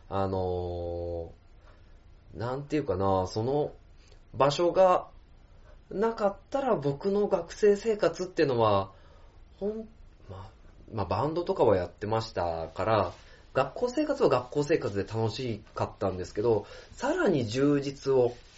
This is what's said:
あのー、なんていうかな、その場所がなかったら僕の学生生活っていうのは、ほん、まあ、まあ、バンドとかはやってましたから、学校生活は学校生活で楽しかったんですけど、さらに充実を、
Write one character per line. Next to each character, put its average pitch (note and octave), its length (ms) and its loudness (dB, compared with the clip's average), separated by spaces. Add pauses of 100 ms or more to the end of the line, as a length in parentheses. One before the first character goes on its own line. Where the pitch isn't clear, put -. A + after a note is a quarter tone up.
あ G2 180 0
の F2 1040 -4 (1040)
ー、 D#2 40 -12
な A#2+ 160 -4
ん C#3+ 80 -8
て D3 140 -4
い - 20 2
う - 60 -2
か F#2+ 100 0
な、 F#2+ 320 2
そ A2 160 -4
の C#3 300 -2 (600)
場 C#3 180 4
所 E3+ 200 2
が F3+ 360 4 (840)
な A3+ 220 0
か G#3+ 140 0
っ G3 80 -2 (140)
た C4+ 120 -2
ら B3+ 140 2
僕 C#3+ 360 -2
の G3+ 160 2
学 F3 240 -2
生 G#3 240 4
生 G#3 220 -2
活 F3 260 0
っ - 40 -8
て E3+ 160 0
い - 20 2
う - 20 2
の A#2+ 120 2
は、 G2+ 320 4 (680)
ほ G3 80 -4
ん、 A3 200 -6 (420)
ま F#2 80 -14
あ、 F#2+ 120 -16 (440)
ま G2+ 100 -2
あ、 - 20 -8
バ G2 220 -2
ン D#3+ 60 -4
ド E3+ 100 -2
と F#3+ 120 -2
か E3+ 100 4
は G#2 100 6
や F2 120 0
っ - 20 -10
て - 180 -10
ま A2 140 0
し A2 100 -8
た E2 420 -4
か F#2+ 120 -4
ら、 G2+ 280 2 (400)
学 C#3 200 0
校 B3 160 -4
生 D4+ 160 -2
活 C4+ 180 -2
は F3 60 6
学 B2+ 200 0
校 D3 140 -2
生 D3 140 2
活 G#2+ 180 -4
で G2 80 -2
楽 A2+ 280 -2
し A2+ 300 -6 (140)
か A2 100 -2
っ - 140 -6
た G2 100 0
ん F#2 80 -6
で F#2 60 -6
す - 100 -14
け G#2+ 80 -4
ど、 A2 260 2 (260)
さ C#4 200 -2
ら F4 140 2
に C#3+ 180 2
充 C#3 360 2
実 C#3 320 -2
を、 B2 200 4 (240)